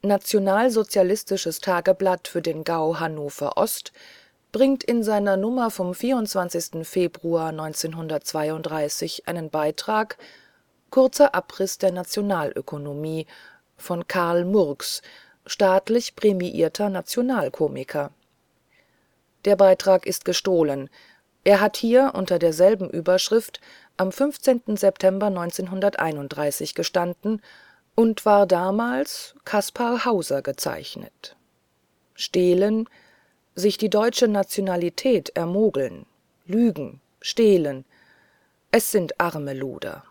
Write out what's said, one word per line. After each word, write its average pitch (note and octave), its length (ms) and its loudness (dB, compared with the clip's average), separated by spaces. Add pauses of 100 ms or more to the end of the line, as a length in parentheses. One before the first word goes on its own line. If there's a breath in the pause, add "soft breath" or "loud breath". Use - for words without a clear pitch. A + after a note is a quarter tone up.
nationalsozialistisches G3+ 1600 0
Tageblatt F#3 680 0
für E3+ 140 -4
den D#3+ 220 -4
Gau D#3+ 360 -2
Hannover D3+ 560 -6
Ost, - 360 -2 (600 loud breath)
bringt C4+ 320 2
in A#3+ 180 0
seiner G3+ 340 2
Nummer A3+ 340 -2
vom F3+ 240 -4
vierundzwanzigsten F#3+ 920 -4
Februar E3 640 -2
neunzehnhundertzweiunddreißig D#3 1800 -6
einen E3 240 -8
Beitrag F3+ 680 -2 (760 loud breath)
Kurzer C4 440 4
Abriss - 440 -4
der F#3+ 120 2
Nationalökonomie D#3+ 1400 -6 (500 loud breath)
von - 300 -6
Karl F3 380 0
Murks, F3+ 580 -2 (420 loud breath)
staatlich G3 680 0
prämierter F#3 760 0
Nationalkomiker. D3+ 1200 -2 (1300)
Der G3+ 120 4
Beitrag F#3+ 500 6
ist - 180 -6
gestohlen. D#3+ 640 0 (540 soft breath)
Er G3 180 6
hat G#3 160 2
hier B3 380 4
unter F#3 240 0
derselben F3 500 4
Überschrift F#3 720 0 (360 loud breath)
am F#3+ 160 -2
fünfzehnten C4 640 0
September G3 540 2
neunzehnhunderteinunddreißig E3+ 1500 -4
gestanden F3+ 680 -2 (540 soft breath)
und A3+ 280 2
war G3+ 220 6
damals G#3 880 -2 (100)
Kaspar A#3 600 -2
Hauser E3+ 380 -2
gezeichnet. - 960 -10 (760)
Stehlen, F#3 760 0 (680 soft breath)
sich G3 200 0
die G#3+ 140 -2
deutsche A3+ 360 2
Nationalität F#3+ 1080 -2
ermogeln, E3+ 720 -2 (400)
lügen, F3 540 0 (200)
stehlen. E3 640 2 (840 soft breath)
Es - 200 2
sind F3+ 300 -2
arme D3 320 -2
Luder. C3 580 -10